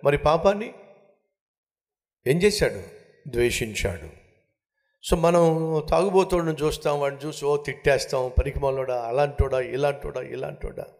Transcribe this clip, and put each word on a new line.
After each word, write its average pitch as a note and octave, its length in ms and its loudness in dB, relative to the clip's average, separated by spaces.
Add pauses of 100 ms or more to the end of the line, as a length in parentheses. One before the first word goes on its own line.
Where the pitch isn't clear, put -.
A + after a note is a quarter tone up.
మరి C#3+ 140 4
పాపాన్ని G3 560 2 (1500)
ఏం E3 160 2
చేశాడు? C3+ 380 2 (480)
ద్వేషించాడు. A2 960 -2 (880)
So F3 80 2
మనం E3+ 220 4 (480)
తాగుబోతుడిని F3 720 2
చూస్తాం, D3 360 -2
వాడిని C#3 280 -4
చూసి D3 180 -8
ఓ D3 120 2
తిట్టేస్తాం, C3+ 840 0
"పనికిమాలోడా, C3 600 -2
అలాంటోడా, C3 580 0
ఇలాంటోడా, C3+ 640 -4
ఇలాంటోడా." C3+ 640 -10 (140)